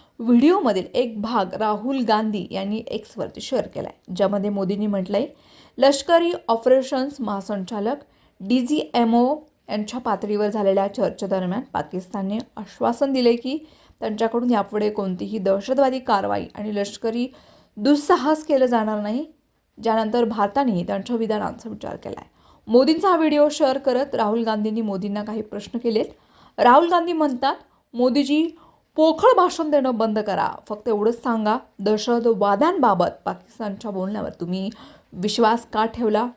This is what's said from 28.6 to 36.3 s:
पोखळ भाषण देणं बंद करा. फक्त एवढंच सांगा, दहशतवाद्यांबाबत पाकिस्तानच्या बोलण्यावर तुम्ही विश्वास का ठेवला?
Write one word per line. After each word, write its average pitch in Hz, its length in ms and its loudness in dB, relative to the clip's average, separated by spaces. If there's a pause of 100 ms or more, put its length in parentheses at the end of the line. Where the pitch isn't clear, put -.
पोखळ 320 400 6
भाषण 330 340 2
देणं 269 240 2
बंद 220 240 0
करा. 208 300 -2 (200)
फक्त 214 200 -8
एवढंच 220 340 -2
सांगा, 226 360 0 (200)
दहशतवाद्यांबाबत 214 1500 2
पाकिस्तानच्या 202 680 -8
बोलण्यावर 190 400 -6 (100)
तुम्ही 185 300 -6 (420)
विश्वास 214 540 0
का 220 180 -2
ठेवला? 226 520 -2